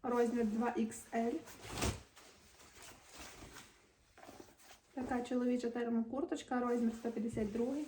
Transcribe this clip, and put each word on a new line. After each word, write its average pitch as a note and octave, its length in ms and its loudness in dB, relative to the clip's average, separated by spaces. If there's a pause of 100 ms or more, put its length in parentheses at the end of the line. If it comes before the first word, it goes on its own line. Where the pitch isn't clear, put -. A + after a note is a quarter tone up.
Розмір A#3+ 420 4
два A3+ 240 2
ікс A3+ 280 0 (160)
ель. A#3 240 2 (3500)
Така B3+ 280 0
чоловіча B3 480 2
термокурточка, A#3+ 880 0
розмір A#3+ 400 4
сто A3+ 120 0
п'ятдесят A3 400 0
другий. C4 360 2